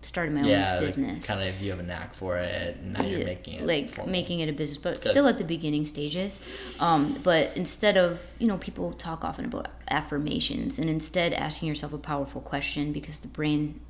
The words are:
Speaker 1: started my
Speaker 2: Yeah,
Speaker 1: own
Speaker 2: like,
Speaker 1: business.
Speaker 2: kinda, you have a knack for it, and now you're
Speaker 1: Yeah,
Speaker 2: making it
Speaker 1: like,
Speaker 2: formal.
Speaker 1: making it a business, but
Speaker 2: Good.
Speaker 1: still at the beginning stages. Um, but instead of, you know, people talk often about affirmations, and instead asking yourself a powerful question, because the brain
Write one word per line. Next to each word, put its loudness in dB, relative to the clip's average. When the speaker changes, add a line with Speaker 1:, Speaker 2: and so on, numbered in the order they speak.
Speaker 1:
started -2
my 2
Speaker 2:
Yeah, 6
Speaker 1:
own 2
Speaker 2:
like, 2
Speaker 1:
business. -2
Speaker 2:
kinda, -2
you -2
have -4
a -6
knack -8
for -2
it, -2
and -8
now -2
you're 0
Speaker 1:
Yeah, -2
Speaker 2:
making -6
it -6
Speaker 1:
like, 0
Speaker 2:
formal. -6
Speaker 1:
making -2
it 0
a -2
business, -4
but -4
Speaker 2:
Good. 2
Speaker 1:
still 8
at 4
the 0
beginning 0
stages. -4
Um, 4
but 6
instead 4
of, 6
you 2
know, 4
people -6
talk -6
often -4
about -4
affirmations, 0
and 0
instead 2
asking -2
yourself -2
a -6
powerful -4
question, -2
because -6
the -12
brain 0